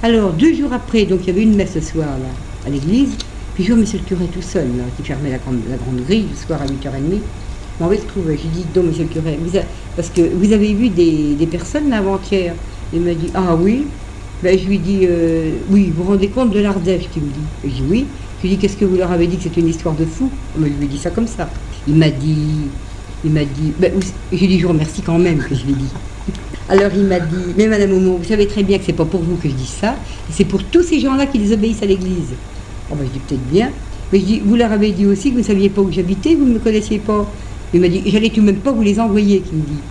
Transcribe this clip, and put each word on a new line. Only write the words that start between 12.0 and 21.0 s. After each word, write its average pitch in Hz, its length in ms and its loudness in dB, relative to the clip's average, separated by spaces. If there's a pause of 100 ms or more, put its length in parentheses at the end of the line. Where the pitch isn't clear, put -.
Il 165 80 0
m'a 175 120 2
dit, 160 220 -2
ah 180 200 2
oui. 208 280 2 (600)
Ben, 185 140 4
je 196 100 -2
lui 196 120 2
dis, 190 240 0
euh, 165 480 2 (180)
oui, 190 260 6
vous 170 80 -2
vous 185 80 0
rendez 196 160 2
compte 240 240 0
de 202 80 2
l'Ardèche, 190 520 0
qu'il 151 120 -4
me 147 60 -4
dit. 139 100 -8 (260)
Et 143 40 -2
je 131 60 -4
dis, 131 140 -4
oui. 240 160 2 (340)
Je 185 80 -4
lui 190 80 2
dis, - 60 -2
qu'est-ce 202 160 0
que 208 80 2
vous 185 120 2
leur 180 140 0
avez 170 160 2
dit 175 100 -2
que - 60 -6
c'est 165 140 -4
une 165 100 2
histoire 165 280 -2
de 160 100 0
fou ? 262 240 -2 (300)
Mais 151 100 2
je 143 80 -2
lui 143 80 -2
ai - 20 -2
dit 139 120 -4
ça 175 100 -4